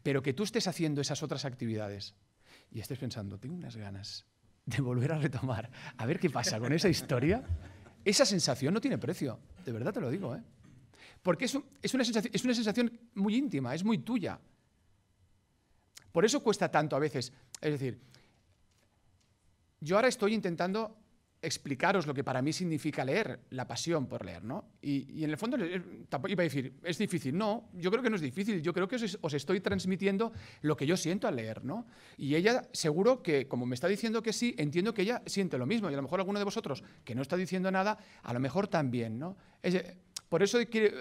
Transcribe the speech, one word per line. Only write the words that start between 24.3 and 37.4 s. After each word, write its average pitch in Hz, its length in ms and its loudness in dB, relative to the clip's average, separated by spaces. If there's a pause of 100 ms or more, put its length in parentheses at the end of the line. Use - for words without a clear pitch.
¿no? 123 360 -8
Y, 139 320 -4
y 156 120 -6
en 151 80 0
el 151 60 -2
fondo, 247 200 -2
eh, 180 500 -4
tampoco 151 240 -2
iba 185 100 2
a - 20 6
decir, 135 400 -2
"Es 175 160 -2
difícil". 151 360 0
No, 214 380 0
yo 180 160 -2
creo 233 140 2
que 233 80 4
no 220 40 2
es 175 60 0
difícil, 180 400 0
yo 165 120 0
creo 175 140 2
que 254 100 -2
os, 208 220 -2
os 143 140 -2
estoy 185 260 0
transmitiendo 196 720 0 (280)
lo 151 160 2
que 139 80 -2
yo 165 100 4
siento 185 320 0
al 156 100 0
leer, 110 280 -4
¿no? 202 220 -4 (280)
Y 143 200 0
ella 208 380 4
seguro 196 500 4
que, 139 240 2
como 127 180 -2
me 123 80 0
está 127 140 0
diciendo 214 340 0
que 220 120 -2
sí, 240 260 0
entiendo 170 340 0
que 220 80 0
ella 220 240 0
siente 180 320 0
lo 123 80 0
mismo, 202 240 0
y 143 40 -2
a 139 40 -2
lo 139 60 -2
mejor 165 160 0
alguno 196 180 -2
de 202 80 0
vosotros 196 380 -4 (200)
que 117 120 -8
no 131 80 -2
está 139 140 -2
diciendo 185 340 0